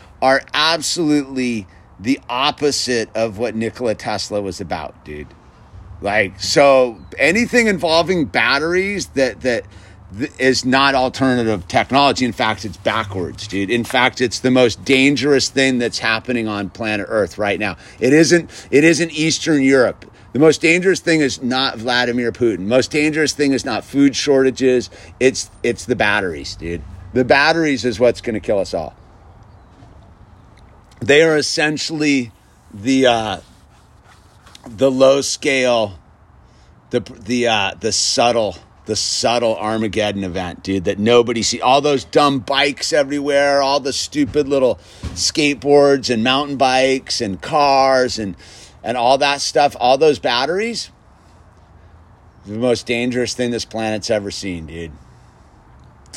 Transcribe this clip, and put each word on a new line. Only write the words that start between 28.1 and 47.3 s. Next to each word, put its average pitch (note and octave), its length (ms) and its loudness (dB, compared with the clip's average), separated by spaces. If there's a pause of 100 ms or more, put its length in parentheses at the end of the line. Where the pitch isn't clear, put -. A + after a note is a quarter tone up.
gonna G#2+ 200 -6
kill G#2 180 -2
us F#2 160 -4
all. D#2 220 -8 (2000)
They C#3 220 6
are D#3+ 140 4
essentially D3 960 -2 (420)
the, B2+ 340 0
uh, A2 340 0 (1300)
the B2 200 2
low C3+ 320 4
scale, B2 800 0 (920)
the, B2 100 0
the, A#2+ 480 -4
uh, G2+ 320 -2
the A2+ 100 -4
subtle, A2+ 640 0 (300)
the G#2+ 100 -6
subtle A#2 600 -2
Armageddon G#2 680 -4
event, F2+ 400 -8
dude, G2 220 -4
that G2+ 160 -2
nobody A#2 420 4
see. - 180 -4
All B2+ 200 4
those C#3 240 0
dumb C#3+ 340 2
bikes C#3 540 -4
everywhere, C#3+ 720 0
all C#3 180 0
the C3 120 -6
stupid C#3+ 540 -2
little C3 300 0 (380)
skateboards C#3+ 960 2
and A2+ 140 0
mountain C#3 340 -2
bikes C3 640 0
and G2 220 -6